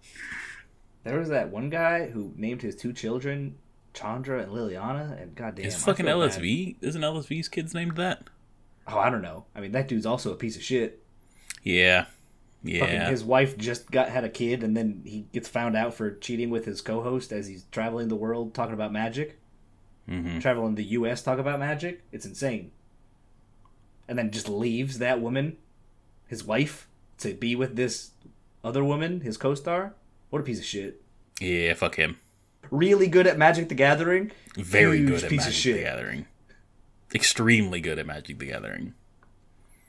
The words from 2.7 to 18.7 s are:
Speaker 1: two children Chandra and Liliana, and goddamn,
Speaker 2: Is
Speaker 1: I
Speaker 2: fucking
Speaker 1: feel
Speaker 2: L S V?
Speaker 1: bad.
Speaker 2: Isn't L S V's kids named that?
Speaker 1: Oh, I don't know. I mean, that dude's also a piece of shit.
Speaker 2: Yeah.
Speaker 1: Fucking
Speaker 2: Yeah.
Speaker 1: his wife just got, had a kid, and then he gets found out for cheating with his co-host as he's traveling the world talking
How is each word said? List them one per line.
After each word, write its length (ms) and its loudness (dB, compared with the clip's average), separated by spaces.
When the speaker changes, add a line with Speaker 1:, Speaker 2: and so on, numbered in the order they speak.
Speaker 1:
two 180 -6
children 640 -4
Chandra 480 -4
and 100 -10
Liliana, 720 -6
and 140 -16
goddamn, 300 -8
Speaker 2:
Is 100 -4
Speaker 1:
I 40 -4
Speaker 2:
fucking 260 2
Speaker 1:
feel 160 2
Speaker 2:
L 20 4
S 140 2
V? 420 -2
Speaker 1:
bad. 80 -6
Speaker 2:
Isn't 160 -2
L 140 -2
S 80 -6
V's 240 -4
kids 240 -6
named 240 -2
that? 260 -2
Speaker 1:
Oh, 100 -4
I 120 4
don't 120 0
know. 320 -10
I 60 -12
mean, 140 -6
that 160 0
dude's 160 0
also 260 0
a 40 -6
piece 200 -6
of 80 -14
shit. 400 0
Speaker 2:
Yeah. 440 6
Speaker 1:
Fucking 160 -2
Speaker 2:
Yeah. 300 2
Speaker 1:
his 140 0
wife 340 4
just 340 -6
got, 180 4
had 140 -2
a 60 -4
kid, 340 -2
and 140 2
then 280 -2
he 280 -10
gets 160 -8
found 260 -2
out 180 0
for 220 -4
cheating 340 -4
with 160 -2
his 160 -6
co-host 520 -4
as 140 -6
he's 180 -14
traveling 420 -4
the 80 0
world 380 -4
talking 200 -4